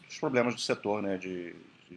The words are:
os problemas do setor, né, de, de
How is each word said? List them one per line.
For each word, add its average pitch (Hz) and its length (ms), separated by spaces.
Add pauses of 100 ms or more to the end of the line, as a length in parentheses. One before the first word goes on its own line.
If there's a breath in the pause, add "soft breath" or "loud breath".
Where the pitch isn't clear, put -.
os - 120
problemas 123 340
do 113 80
setor, 104 400
né, 98 160
de, 90 380 (340)
de 87 80